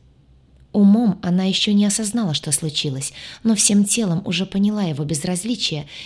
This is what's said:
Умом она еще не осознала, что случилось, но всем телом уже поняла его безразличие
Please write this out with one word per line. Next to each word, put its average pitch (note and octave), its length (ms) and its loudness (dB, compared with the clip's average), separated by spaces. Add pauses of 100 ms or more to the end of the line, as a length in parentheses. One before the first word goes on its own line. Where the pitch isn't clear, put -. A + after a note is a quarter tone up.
(720)
Умом G#3 500 4
она F3+ 220 2
еще F#3+ 280 0
не G3+ 140 4
осознала, G#3 480 -2
что D3+ 180 -6
случилось, D3 600 -4 (320)
но A3+ 100 4
всем G3+ 300 4
телом G3 420 -2
уже F#3 180 -2
поняла G#3 380 0
его D3+ 220 -4
безразличие E3 800 -4 (200)